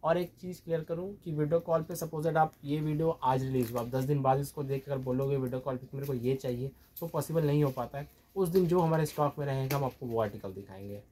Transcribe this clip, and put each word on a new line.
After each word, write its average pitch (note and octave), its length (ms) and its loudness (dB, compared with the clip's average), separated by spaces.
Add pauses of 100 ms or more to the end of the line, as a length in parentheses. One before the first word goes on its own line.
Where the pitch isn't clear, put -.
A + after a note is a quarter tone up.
और D#3+ 140 2
एक F3+ 140 -2 (100)
चीज़ F3+ 220 -10
clear E3 200 -2
करूँ E3+ 320 -6
कि - 160 -8
video D3+ 300 2
call E3 200 2
पे E3 140 -8
सपोज D#3 300 -6
दैट D#3 120 2
आप D#3 160 4 (120)
ये D3 140 0
video D#3 300 0 (140)
आज C3 200 4
release B2+ 280 0
हुआ, A#2+ 100 -2
आप A#2 80 -4
दस C3 160 0
दिन C#3+ 160 2
बाद C3+ 180 4
इसको C#3+ 240 -6
देख C3+ 220 -4
कर C#3+ 140 -4
बोलोगे C3 380 0
video B2+ 220 -2
call C3 180 -4
पे B2+ 100 -12
कि C#3 100 -10
मेरे C#3 100 -6
को C#3+ 80 -2
ये B2 200 0
चाहिए, C3 360 -4 (280)
तो E3+ 80 -6
possible D#3+ 400 0
नहीं D3 160 6
हो C3+ 80 2
पाता C3 260 -6
है। D3 120 -8 (260)
उस F#3+ 140 2
दिन F3+ 180 6
जो F3+ 120 4
हमारे D#3+ 260 4
stock D3 340 0
में C#3+ 60 -2
रहेगा C3+ 320 0
हम C#3 60 0
आपको B2+ 220 -4
वो A2+ 160 0
article G#2 320 -4
दिखाएंगे। G2 480 -12 (100)